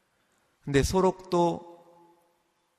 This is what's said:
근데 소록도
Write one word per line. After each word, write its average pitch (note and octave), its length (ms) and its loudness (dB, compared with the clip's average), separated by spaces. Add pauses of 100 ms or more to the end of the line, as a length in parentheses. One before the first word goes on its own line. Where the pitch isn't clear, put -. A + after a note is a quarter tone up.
(640)
근데 C#3 200 2
소록도 F3 920 -2 (1000)